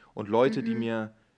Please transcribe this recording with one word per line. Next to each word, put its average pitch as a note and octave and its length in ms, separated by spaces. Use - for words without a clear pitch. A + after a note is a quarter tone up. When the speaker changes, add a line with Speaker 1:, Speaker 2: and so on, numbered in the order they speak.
Speaker 1:
Und G#2 140
Leute, B2+ 340
die A2+ 120
Speaker 2:
Mhm. A2+ 60
Speaker 1:
mir, A2+ 340